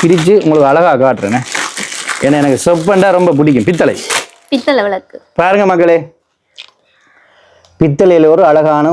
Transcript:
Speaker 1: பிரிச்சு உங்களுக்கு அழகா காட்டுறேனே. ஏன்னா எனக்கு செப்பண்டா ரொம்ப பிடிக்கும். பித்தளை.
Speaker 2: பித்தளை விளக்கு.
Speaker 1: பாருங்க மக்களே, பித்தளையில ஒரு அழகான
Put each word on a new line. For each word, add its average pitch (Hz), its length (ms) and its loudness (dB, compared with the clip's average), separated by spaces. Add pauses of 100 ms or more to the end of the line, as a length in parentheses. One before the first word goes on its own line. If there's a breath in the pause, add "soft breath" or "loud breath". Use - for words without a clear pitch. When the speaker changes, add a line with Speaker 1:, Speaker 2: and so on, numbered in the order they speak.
Speaker 1:
பிரிச்சு 175 320 2 (100)
உங்களுக்கு 151 280 2
அழகா 165 240 2
காட்டுறேனே. 120 440 -2 (800)
ஏன்னா 139 200 0
எனக்கு 135 240 0
செப்பண்டா 185 460 0
ரொம்ப 180 200 2
பிடிக்கும். 143 320 0
பித்தளை. 160 340 -2 (520)
Speaker 2:
பித்தளை 262 340 -2
விளக்கு. 190 380 -8 (140)
Speaker 1:
பாருங்க 190 300 0
மக்களே, 170 320 2 (1800 soft breath)
பித்தளையில 160 480 2
ஒரு 175 180 2
அழகான 151 480 2